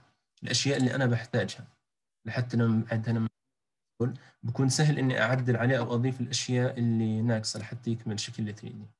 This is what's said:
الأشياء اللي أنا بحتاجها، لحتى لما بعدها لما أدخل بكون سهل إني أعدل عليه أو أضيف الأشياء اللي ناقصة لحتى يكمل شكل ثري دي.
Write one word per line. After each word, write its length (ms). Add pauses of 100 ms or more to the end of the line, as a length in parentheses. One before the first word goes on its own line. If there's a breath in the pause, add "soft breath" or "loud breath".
(440)
الأشياء 340
اللي 180
أنا 100
بحتاجها، 640 (580)
لحتى 320
لما 340
بعدها 220
لما 160 (720)
أدخل 120 (300 loud breath)
بكون 260
سهل 300
إني 220
أعدل 360
عليه 220
أو 160
أضيف 260
الأشياء 580
اللي 420
ناقصة 380
لحتى 320
يكمل 280
شكل 360
ثري 160
دي. 160 (120)